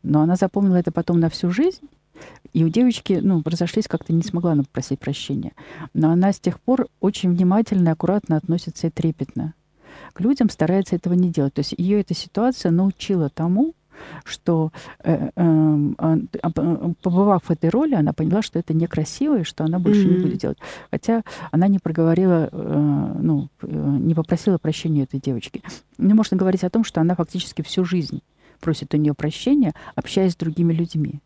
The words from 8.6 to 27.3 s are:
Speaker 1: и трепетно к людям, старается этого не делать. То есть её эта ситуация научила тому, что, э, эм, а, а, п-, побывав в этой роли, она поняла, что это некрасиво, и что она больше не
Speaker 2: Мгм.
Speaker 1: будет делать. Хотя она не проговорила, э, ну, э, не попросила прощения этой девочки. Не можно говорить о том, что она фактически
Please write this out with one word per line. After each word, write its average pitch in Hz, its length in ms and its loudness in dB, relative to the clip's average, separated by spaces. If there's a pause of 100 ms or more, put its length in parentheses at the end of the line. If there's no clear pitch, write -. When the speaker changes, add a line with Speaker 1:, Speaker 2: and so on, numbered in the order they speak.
Speaker 1:
и 156 40 -2
трепетно 156 600 -6 (600)
к - 80 -10
людям, 233 280 2
старается 180 460 0
этого 175 180 -2
не 180 160 2
делать. 139 240 0
То - 60 -4
есть - 180 -4
её 196 220 2
эта 190 140 -4
ситуация 214 580 -2
научила 180 580 0
тому, 190 440 0 (500)
что, 160 480 -2 (320)
э, - 320 0
эм, 156 640 4
а, 160 200 2 (240)
а, 170 100 -2
п-, 170 500 -2
побывав 190 440 2
в - 60 -4
этой 165 180 2
роли, 277 260 0
она 156 180 2
поняла, 170 280 0
что - 180 -4
это 165 140 -4
некрасиво, 170 680 0
и 165 40 -2
что - 220 -6
она 165 140 0
больше 202 280 4
не 180 80 4
Speaker 2:
Мгм. 185 80 0
Speaker 1:
будет 165 180 0
делать. - 160 -4 (340)
Хотя 226 320 -2 (280)
она 175 160 4
не 196 120 4
проговорила, 165 720 2
э, 147 680 0
ну, 147 280 0 (120)
э, - 60 -12 (320)
не 165 160 2
попросила 170 420 0
прощения 160 460 -2
этой 135 160 -6
девочки. - 420 -6 (360)
Не 196 160 4
можно 214 240 2
говорить 185 260 0
о 180 60 -2
том, 226 140 0
что - 180 -2
она 175 140 2
фактически - 460 -6